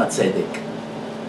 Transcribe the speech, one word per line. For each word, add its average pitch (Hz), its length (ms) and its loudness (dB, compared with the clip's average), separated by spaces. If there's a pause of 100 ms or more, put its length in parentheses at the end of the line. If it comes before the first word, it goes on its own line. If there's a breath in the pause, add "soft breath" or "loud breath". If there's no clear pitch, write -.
הצדק. 95 580 2 (720)